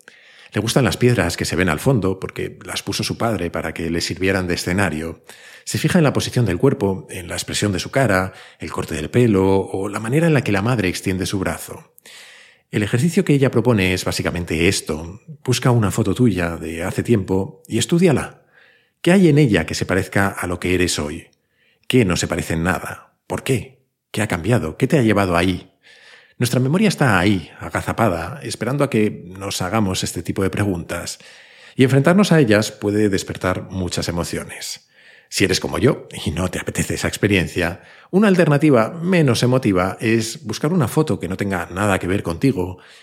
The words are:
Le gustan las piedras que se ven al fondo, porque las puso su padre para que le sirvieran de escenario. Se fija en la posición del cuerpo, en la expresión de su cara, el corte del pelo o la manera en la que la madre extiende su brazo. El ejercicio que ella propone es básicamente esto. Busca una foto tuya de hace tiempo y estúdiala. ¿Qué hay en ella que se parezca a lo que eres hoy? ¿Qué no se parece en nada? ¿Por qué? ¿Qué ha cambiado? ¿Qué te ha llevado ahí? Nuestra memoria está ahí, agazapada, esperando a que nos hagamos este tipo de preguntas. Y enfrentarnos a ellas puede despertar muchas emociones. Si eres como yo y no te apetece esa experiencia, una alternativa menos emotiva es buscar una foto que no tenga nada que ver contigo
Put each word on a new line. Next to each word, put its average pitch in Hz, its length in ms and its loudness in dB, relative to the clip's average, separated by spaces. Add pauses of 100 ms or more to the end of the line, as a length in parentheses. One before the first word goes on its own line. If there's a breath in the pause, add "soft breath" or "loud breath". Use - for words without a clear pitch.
(520 loud breath)
Le 104 100 -4
gustan 135 240 2
las - 100 0
piedras 98 400 2
que - 80 -4
se - 140 -4
ven 92 100 2
al 73 120 0
fondo, 95 400 0
porque - 440 -10
las - 180 -10
puso 101 220 -4
su 113 140 -6
padre 101 320 -2
para 82 240 -6
que 82 160 -6
le 85 100 -2
sirvieran 92 480 -2
de 87 60 0
escenario. 82 720 -4 (400 loud breath)
Se - 120 -4
fija 165 200 2
en 160 80 6
la 127 80 4
posición 117 320 0
del 87 140 -2
cuerpo, 101 500 0
en 87 180 -12
la 90 80 -10
expresión - 380 -4
de 90 60 -4
su - 120 -10
cara, 98 400 2 (280 loud breath)
el 78 120 -10
corte - 240 -6
del 76 140 -6
pelo 98 500 4
o 95 300 -4
la 101 100 -6
manera 139 280 0
en 160 60 2
la 127 100 2
que 104 100 -2
la 95 80 0
madre 107 260 0
extiende 92 380 -4
su 98 140 -4
brazo. - 560 -8 (760 loud breath)
El 104 120 0
ejercicio 143 420 0
que 151 80 4
ella 135 180 4
propone 104 420 2
es 90 120 -2
básicamente 85 640 -2
esto. 82 500 -6 (240)
Busca 127 280 0
una 107 200 2
foto 101 240 0
tuya 90 400 2
de 82 280 -8
hace 98 200 -4
tiempo 95 640 0
y 110 100 -2
estúdiala. - 680 2 (560 soft breath)
¿Qué 175 100 4
hay 185 160 8
en 143 100 6
ella 101 280 4
que - 100 -6
se - 100 -4
parezca 95 440 0
a - 180 -8
lo 87 120 -4
que 90 140 -2
eres 87 260 0
hoy? 78 280 -8 (600)
¿Qué 127 180 4
no 87 100 0
se - 120 -2
parece 85 260 -4
en 82 100 -2
nada? - 540 -6 (100)
¿Por - 160 -6
qué? - 420 -4 (260)
¿Qué 107 100 -2
ha 104 60 -2
cambiado? 85 500 -2
¿Qué 131 100 0
te 165 100 2
ha 127 60 4
llevado 98 320 2
ahí? 87 380 0 (640 loud breath)
Nuestra 123 220 0
memoria 165 300 2
está 117 280 2
ahí, 92 320 0 (120)
agazapada, 90 800 -4
esperando 120 400 -4
a 135 60 0
que 107 340 0 (160)
nos 98 220 -6
hagamos 95 420 0
este - 180 -6
tipo - 220 -4
de 95 60 2
preguntas. 87 680 -4 (600 loud breath)
Y 131 80 6
enfrentarnos 160 480 4
a 160 80 6
ellas 107 300 2
puede 104 360 0
despertar 92 640 -4
muchas 90 400 -4
emociones. - 800 -8 (400 soft breath)
Si - 160 0
eres - 160 0
como 73 180 -6
yo - 300 2 (160)
y 101 60 -2
no 90 200 -4
te - 80 -6
apetece - 360 -4
esa 85 120 -4
experiencia, 87 760 0 (280 loud breath)
una 208 160 4
alternativa 147 640 4
menos 165 520 2
emotiva 101 580 2
es 113 420 0
buscar 151 300 -4
una 156 160 2
foto 151 320 0
que 82 80 -6
no 92 80 -6
tenga 95 340 -2
nada 95 280 0
que 87 80 -6
ver 98 140 0
contigo 90 580 -2 (240 loud breath)